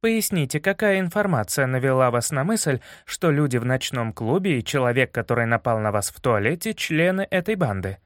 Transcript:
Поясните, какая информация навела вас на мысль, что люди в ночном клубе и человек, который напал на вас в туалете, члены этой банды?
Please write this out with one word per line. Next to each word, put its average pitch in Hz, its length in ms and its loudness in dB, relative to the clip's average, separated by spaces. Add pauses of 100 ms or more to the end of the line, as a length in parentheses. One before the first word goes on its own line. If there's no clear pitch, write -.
Поясните, 202 600 0
какая 196 400 2
информация 170 640 0
навела 131 440 2
вас 120 200 0
на 139 140 -2
мысль, 160 360 0 (240)
что - 260 -2
люди 143 260 2
в 117 80 0
ночном 123 480 -2
клубе 156 460 0
и 113 60 -4
человек, 127 480 2
который 117 340 0
напал 117 340 0
на 107 100 0
вас 101 200 -2
в - 100 -20
туалете, 131 540 0
члены 185 560 0
этой 190 240 -2
банды? 98 520 -2